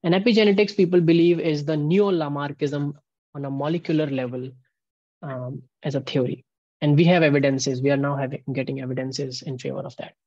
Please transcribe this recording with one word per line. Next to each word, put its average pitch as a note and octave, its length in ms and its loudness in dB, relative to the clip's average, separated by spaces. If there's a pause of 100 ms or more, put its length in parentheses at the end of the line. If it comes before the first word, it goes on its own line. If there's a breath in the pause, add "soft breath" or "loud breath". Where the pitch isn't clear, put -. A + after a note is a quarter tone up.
And E3+ 100 2
epigenetics, G#3 600 4
people F3+ 240 4
believe, E3+ 400 4
is D3+ 240 -2
the D#3 120 -2
neo-Lamarckism D3 1160 -2 (400)
on C#3 100 -8
a C#3 60 -6
molecular D3+ 560 -2
level, B2+ 440 -6 (720)
um, C3 400 -10 (200)
as C3+ 140 -4
a C3+ 40 0
theory. - 440 -4 (360)
And D3 160 4
we E3 80 6
have E3+ 200 6
evidences. C#3 580 0
We C#3 80 2
are C#3+ 60 2
now C#3 180 -2
having, C#3 280 -6 (100)
getting C3+ 280 -4
evidences C3 600 -6
in C3 160 -8
favor C3+ 220 -8
of - 160 -12
that. - 180 -14 (120)